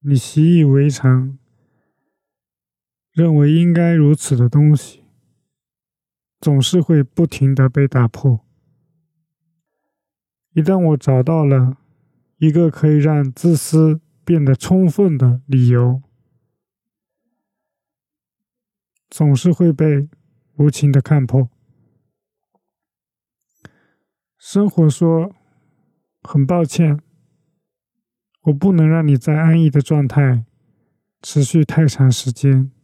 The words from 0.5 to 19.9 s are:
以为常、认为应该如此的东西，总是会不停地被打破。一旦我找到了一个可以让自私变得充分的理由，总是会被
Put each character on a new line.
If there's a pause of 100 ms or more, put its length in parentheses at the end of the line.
以
为
常、 (1700)
认
为
应
该
如
此
的
东
西， (1400)
总
是
会
不
停
地
被
打
破。 (2000)
一
旦 (100)
我
找
到
了 (600)
一
个
可
以
让
自
私 (240)
变
得
充
分
的
理
由， (3000)
总
是
会
被 (500)